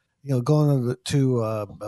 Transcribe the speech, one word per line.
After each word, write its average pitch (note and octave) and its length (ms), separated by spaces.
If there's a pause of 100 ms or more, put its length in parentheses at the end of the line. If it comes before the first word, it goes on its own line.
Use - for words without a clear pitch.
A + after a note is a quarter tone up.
(240)
you C#3 100
know, B2 80
going C#3+ 460
to, B2+ 80
to, C3 480
uh, G#2+ 220 (220)